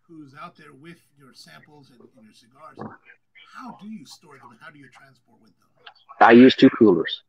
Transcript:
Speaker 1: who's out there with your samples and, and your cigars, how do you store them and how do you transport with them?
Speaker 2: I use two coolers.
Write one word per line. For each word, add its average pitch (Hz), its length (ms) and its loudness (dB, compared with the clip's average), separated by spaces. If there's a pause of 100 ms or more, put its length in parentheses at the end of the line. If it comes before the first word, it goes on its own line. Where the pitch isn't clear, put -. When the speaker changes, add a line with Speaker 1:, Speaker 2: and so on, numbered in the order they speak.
Speaker 1:
who's 151 320 -20
out 170 160 -20
there 151 160 -20
with 160 280 -20 (180)
your 127 160 -20
samples 151 560 -20
and, - 100 -20 (160)
and - 100 -20
your - 80 -20
cigars, - 440 -20 (800)
how 247 260 -20
do 202 60 -20
you 202 180 -20
store - 320 -20
them 107 140 -20
and 107 100 -20
how 156 80 -20
do 151 80 -20
you 135 120 -20
transport - 520 -20
with 190 160 -20
them? - 100 -20 (540)
Speaker 2:
I 113 120 2
use 123 220 4
two 135 140 2
coolers. 90 600 -2